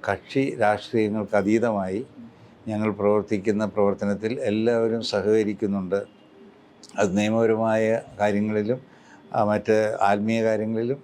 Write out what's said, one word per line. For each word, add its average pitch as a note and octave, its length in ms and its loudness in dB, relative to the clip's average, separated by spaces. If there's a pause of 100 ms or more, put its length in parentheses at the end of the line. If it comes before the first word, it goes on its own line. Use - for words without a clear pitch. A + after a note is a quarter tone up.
കക്ഷി G2+ 360 -2 (180)
രാഷ്ട്രീയങ്ങൾക്ക് G#2+ 760 0
അതീതമായി G#2 640 0 (680)
ഞങ്ങൾ G#2+ 200 -2 (100)
പ്രവർത്തിക്കുന്ന G#2 640 0 (100)
പ്രവർത്തനത്തിൽ G2+ 580 0 (180)
എല്ലാവരും A2+ 520 0 (100)
സഹകരിക്കുന്നുണ്ട്. G2+ 880 0 (1000)
അത് G#2 100 4 (100)
നിയമപരമായ A2 840 2 (180)
കാര്യങ്ങളിലും, G#2+ 600 0 (560)
ആ, - 40 0 (120)
മറ്റ് G#2+ 260 2 (320)
ആത്മീയ G#2+ 300 0 (100)
കാര്യങ്ങളിലും A2 540 -2